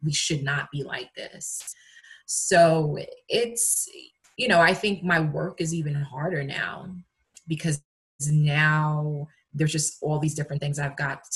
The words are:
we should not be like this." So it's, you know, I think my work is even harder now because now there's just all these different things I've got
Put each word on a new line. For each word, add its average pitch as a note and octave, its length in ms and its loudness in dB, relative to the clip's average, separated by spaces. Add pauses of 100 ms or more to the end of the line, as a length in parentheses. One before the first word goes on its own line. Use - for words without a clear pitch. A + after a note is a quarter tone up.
we D3+ 80 -2
should C#3+ 320 -2
not C#3+ 280 -2
be C#3+ 120 -6
like - 300 -10
this." - 480 -12 (640)
So D#3+ 720 4 (320)
it's, - 580 0 (480)
you - 140 -2
know, F3+ 100 6
I E3+ 140 6
think F#3+ 300 0
my F3 180 4
work D#3 400 -2
is D#3+ 120 -2
even D3+ 220 -2
harder C#3+ 480 -4
now C#3 500 -6 (540)
because D#3+ 340 -2 (400)
now D3+ 1040 2 (260)
there's D3+ 180 2
just D#3 320 -2
all D3+ 160 0
these D3+ 160 0
different D3 260 -4
things C#3+ 160 -2
I've C#3 180 -4
got C#3 240 -4 (160)